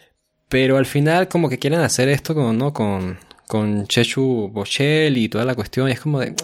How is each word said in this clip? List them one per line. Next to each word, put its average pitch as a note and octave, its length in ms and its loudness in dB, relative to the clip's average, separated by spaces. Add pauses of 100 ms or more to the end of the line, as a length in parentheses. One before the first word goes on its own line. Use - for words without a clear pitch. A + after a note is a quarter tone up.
(480)
Pero C3 300 2
al C3+ 80 4
final D#3+ 420 2
como E3+ 220 0
que B2+ 100 -4
quieren D#3+ 220 2
hacer B2+ 260 2
esto C#3+ 260 0
con, A#2+ 240 2
¿no? C#3 140 0
Con, F#2+ 480 -4 (260)
con G#2 420 -2
Chechu A#2+ 640 0
Bochel C#3+ 640 0
y A2 100 0
toda G#2+ 160 -2
la B2+ 120 -2
cuestión. B2+ 340 -2
Y - 20 2
es B2 80 -4
como D3 220 -2
de, A#2 120 -6 (100)